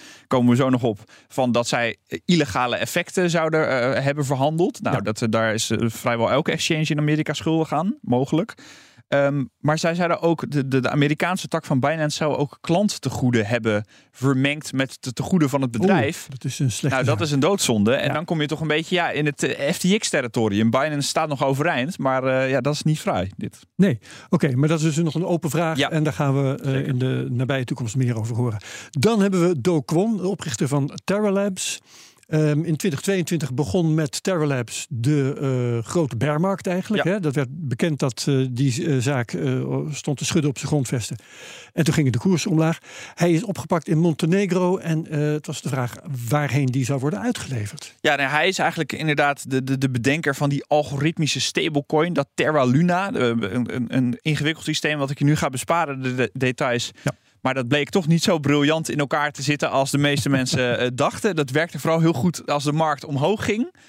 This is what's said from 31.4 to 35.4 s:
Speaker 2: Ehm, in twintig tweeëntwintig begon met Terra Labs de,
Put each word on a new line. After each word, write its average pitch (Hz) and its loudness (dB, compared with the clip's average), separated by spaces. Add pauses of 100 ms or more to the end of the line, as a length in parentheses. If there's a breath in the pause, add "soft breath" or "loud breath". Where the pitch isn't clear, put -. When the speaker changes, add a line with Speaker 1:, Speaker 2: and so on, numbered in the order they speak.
Speaker 2:
Ehm, 156 2
in 165 0
twintig 147 -2
tweeëntwintig 165 -2
begon 156 2
met 156 -2
Terra 175 0
Labs 127 -2
de, 135 0 (460)